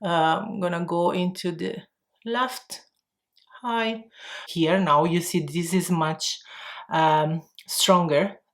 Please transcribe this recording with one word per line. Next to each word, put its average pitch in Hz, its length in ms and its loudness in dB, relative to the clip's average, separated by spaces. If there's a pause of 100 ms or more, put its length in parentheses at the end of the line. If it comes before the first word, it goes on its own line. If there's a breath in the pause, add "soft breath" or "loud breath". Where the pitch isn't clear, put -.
Uh, 160 420 0
I'm - 140 -10
gonna 175 260 -2
go 175 260 0
into 180 400 -4
the 170 260 -8 (480)
left 247 560 -6 (840)
eye. 226 420 -4 (420 loud breath)
Here 170 320 2
now 156 260 6
you 170 160 2
see 175 240 0
this 165 280 -4
is 180 160 2
much, 160 500 0 (500 loud breath)
um, 160 520 2 (240)
stronger. 175 720 2 (140)